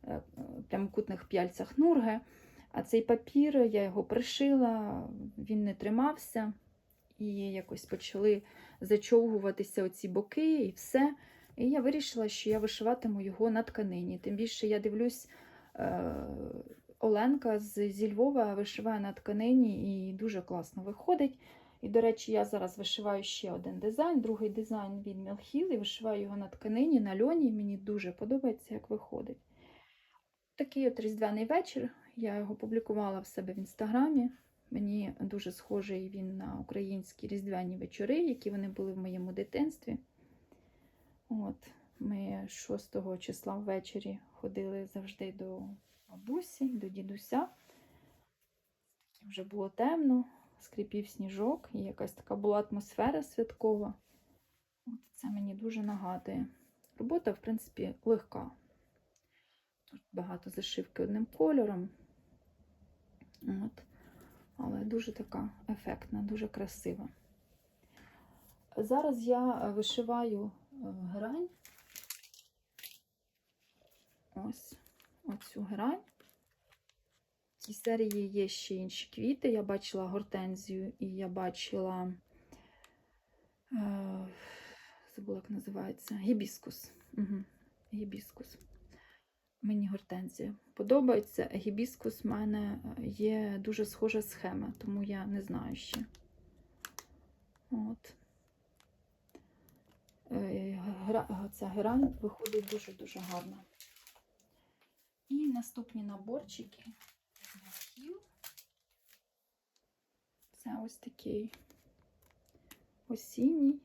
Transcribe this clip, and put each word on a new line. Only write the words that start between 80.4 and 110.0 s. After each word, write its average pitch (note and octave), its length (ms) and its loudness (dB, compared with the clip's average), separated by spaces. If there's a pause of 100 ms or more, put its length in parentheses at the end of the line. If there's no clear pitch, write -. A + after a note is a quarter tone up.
і F#3+ 160 -6
я F#3+ 120 -6
бачила, F#3 840 -4 (1600)
е, G3 540 -2 (880)
забула, G3 220 -4
як F#3+ 120 -12
називається, G3+ 640 -6
гібіскус. G3+ 760 0 (220)
Угу. G3 300 -2 (500)
Гібіскус. - 640 -10 (1040)
Мені G#3 260 2
гортензія F#3 680 -6 (220)
подобається. A#3+ 760 6
Гібіскус A3 720 -2
в A3 40 -2
мене, G#3 520 -2 (180)
е, A#3 100 -6
є G#3 520 0
дуже G#3+ 260 0
схожа G#3+ 360 0
схема, - 560 -6
тому G3+ 260 -2
я G3 220 -4
не G3+ 160 -2
знаю F3+ 340 -6
ще. - 300 -6 (1700)
От. A3 440 -6 (2250)
Е, G3 500 -2 (240)
гра-, G3+ 480 0
ця G3 140 -6
грань A#3 540 4
виходить G#3+ 500 -2
дуже-дуже G3 480 -10
гарно. F#3 440 -8 (1700)
І D4 180 2
наступні A#3 560 -4
наборчики. G#3 800 -10 (3750)